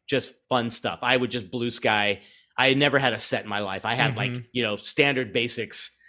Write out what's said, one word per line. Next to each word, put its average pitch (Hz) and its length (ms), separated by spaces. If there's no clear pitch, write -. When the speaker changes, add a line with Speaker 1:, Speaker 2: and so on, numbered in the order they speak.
Speaker 1:
just - 260
fun 120 240
stuff. 90 320
I 123 140
would 123 120
just 104 220
blue 120 180
sky. 104 520
I 131 120
had 135 80
never 143 200
had 131 160
a 107 60
set 110 240
in 110 60
my 101 100
life. 98 260
I 110 80
had, 120 240
like, 107 140
Speaker 2:
Mm-hmm. 123 200
Speaker 1:
you 120 120
know, 107 120
standard 127 560
basics 117 600